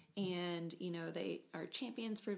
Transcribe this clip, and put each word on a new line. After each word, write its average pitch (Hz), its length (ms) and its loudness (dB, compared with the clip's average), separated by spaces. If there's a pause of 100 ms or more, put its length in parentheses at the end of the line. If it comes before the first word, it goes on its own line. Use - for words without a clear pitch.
(160)
and, 175 600 2
you 180 120 -2
know, 165 200 0
they 170 320 0 (100)
are - 140 -4
champions 226 540 -2
for 202 180 0